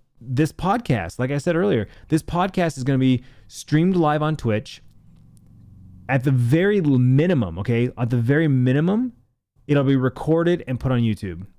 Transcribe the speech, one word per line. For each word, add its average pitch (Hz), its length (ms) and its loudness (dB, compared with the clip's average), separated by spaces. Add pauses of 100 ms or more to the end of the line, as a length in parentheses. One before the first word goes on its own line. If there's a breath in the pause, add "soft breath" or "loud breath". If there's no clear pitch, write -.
(200)
this 131 320 -2
podcast, 160 680 -4
like 131 120 -4
I 143 60 -4
said 165 180 -2
earlier, 165 320 0 (200 loud breath)
this 160 160 0
podcast 175 540 -2
is 127 60 -8
gonna 135 140 0
be 131 260 2 (240 loud breath)
streamed 170 480 0
live 151 280 0
on 151 140 -2
Twitch. - 440 -4 (1300)
At 127 140 0
the 143 80 0
very 156 480 2
l-, 143 180 2
minimum, 127 640 2
okay? 117 380 0
At 120 120 -4
the 127 80 0
very 139 300 2
minimum, 151 680 0 (540)
it'll 143 160 2
be 135 120 2
recorded 160 720 0
and 123 120 -6
put 127 120 -2
on 123 100 0
YouTube, 98 440 -4 (140)